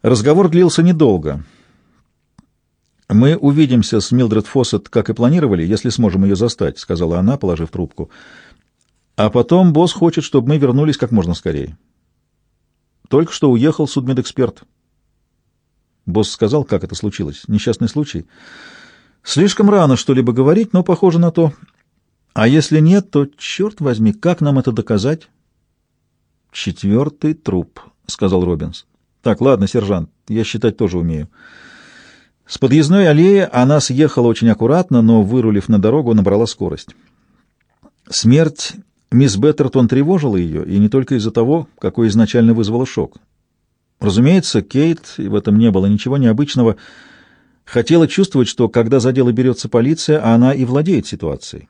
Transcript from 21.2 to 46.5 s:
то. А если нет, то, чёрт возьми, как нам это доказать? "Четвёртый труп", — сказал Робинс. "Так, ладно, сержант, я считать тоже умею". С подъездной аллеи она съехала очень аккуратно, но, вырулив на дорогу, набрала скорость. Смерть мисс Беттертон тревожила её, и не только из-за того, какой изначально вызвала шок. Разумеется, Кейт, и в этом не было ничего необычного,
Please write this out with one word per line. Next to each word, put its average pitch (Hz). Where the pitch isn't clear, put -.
то. 160
А 107
если 151
нет, 190
то, 143
чёрт -
возьми, 110
как 170
нам 143
это 127
доказать? 113
"Четвёртый 139
труп", — -
сказал 92
Робинс. 80
"Так, -
ладно, 120
сержант, 98
я 110
считать 107
тоже 92
умею". 80
С -
подъездной 156
аллеи 180
она 131
съехала 135
очень 117
аккуратно, 127
но, 110
вырулив 107
на 107
дорогу, 117
набрала 104
скорость. -
Смерть 147
мисс 120
Беттертон 131
тревожила 143
её, 80
и 95
не 104
только 135
из-за 110
того, 135
какой 113
изначально 113
вызвала 113
шок. -
Разумеется, 117
Кейт, 156
и 98
в 101
этом 104
не 117
было 95
ничего 107
необычного, 120